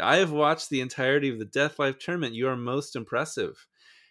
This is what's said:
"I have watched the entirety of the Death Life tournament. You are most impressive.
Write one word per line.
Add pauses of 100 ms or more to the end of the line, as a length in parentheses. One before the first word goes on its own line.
"I
have
watched
the
entirety
of
the
Death
Life
tournament.
You
are
most
impressive. (420)